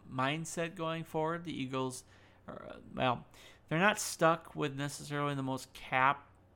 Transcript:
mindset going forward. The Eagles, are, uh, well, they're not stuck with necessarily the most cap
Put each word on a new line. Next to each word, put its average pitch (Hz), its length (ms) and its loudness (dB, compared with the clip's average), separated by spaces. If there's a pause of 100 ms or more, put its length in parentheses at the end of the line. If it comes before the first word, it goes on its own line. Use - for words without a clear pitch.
(120)
mindset 156 640 -2
going 165 300 -4
forward. 165 400 -2
The 151 120 -6
Eagles, 131 460 -2 (460)
are, - 220 -14
uh, - 40 -14 (220)
well, 127 280 2 (440)
they're 156 100 2
not 202 220 6
stuck - 560 2
with 147 200 -2
necessarily 143 600 -2
the 135 80 -2
most 131 280 -4
cap 135 540 2 (300)